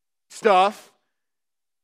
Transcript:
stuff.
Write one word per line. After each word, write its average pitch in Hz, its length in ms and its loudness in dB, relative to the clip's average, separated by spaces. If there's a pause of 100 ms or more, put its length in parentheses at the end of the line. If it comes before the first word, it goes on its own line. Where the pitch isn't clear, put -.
(300)
stuff. 196 600 -4 (920)